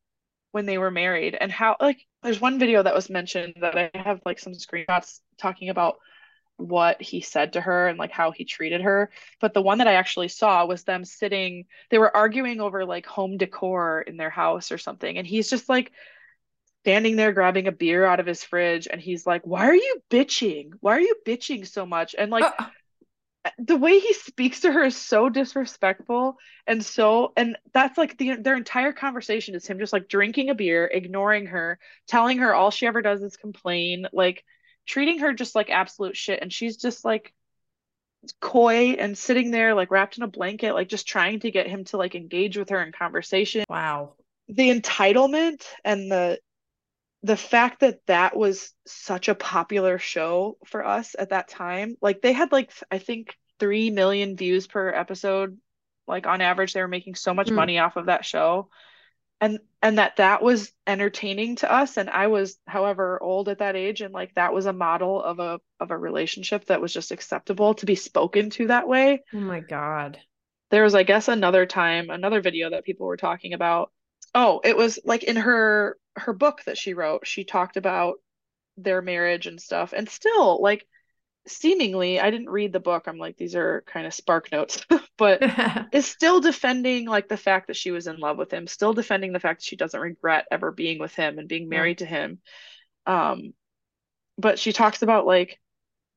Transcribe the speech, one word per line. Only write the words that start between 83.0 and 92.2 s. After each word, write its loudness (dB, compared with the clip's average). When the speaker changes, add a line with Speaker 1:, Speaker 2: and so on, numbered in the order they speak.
Speaker 1:
I'm -10
like, -12
"These -8
are -2
kinda -8
spark -2
notes," -4
<laughs> 0
but 6
Speaker 2:
<laughs> 0
Speaker 1:
is 4
still 4
defending, 0
like, 0
the -4
fact 0
that -8
she -6
was -6
in -10
love -4
with -6
him, -8
still 0
defending -2
the -2
fact -4
that -12
she -10
doesn't -6
regret -2
ever -4
being -6
with -10
him -4
and -14
being -8
Speaker 2:
Yeah. -12
Speaker 1:
married -2
to -8
him. -8